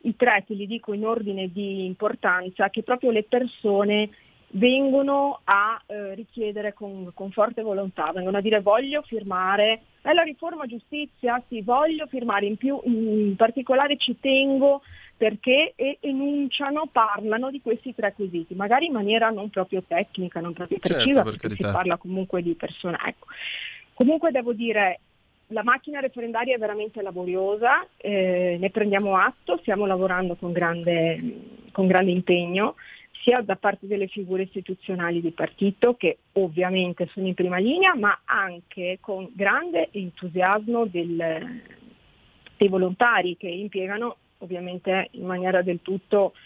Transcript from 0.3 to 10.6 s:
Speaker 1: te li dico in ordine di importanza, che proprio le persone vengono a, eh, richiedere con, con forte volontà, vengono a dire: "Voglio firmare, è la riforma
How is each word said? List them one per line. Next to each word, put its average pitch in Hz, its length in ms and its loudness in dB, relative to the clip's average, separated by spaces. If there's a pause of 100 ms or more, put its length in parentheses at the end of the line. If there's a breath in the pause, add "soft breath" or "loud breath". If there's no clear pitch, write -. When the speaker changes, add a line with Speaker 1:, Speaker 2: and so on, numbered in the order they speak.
Speaker 1:
te 220 60 -8
li 202 140 -6
dico 226 260 -8
in 208 120 -4
ordine 202 460 -2
di 196 340 -6
importanza, 185 840 0
che 220 120 -4
proprio 247 300 0
le 214 120 0
persone 208 840 0 (420 soft breath)
vengono 277 920 2
a, 208 420 2
eh, 202 300 -8
richiedere 208 580 -6
con, 196 400 -12
con 196 180 -10
forte 226 300 0
volontà, 190 520 -4
vengono 185 240 -4
a 202 40 0
dire: 214 200 2
"Voglio 262 400 2
firmare, 208 800 0 (200)
è 302 120 2
la 339 100 6
riforma 320 420 -6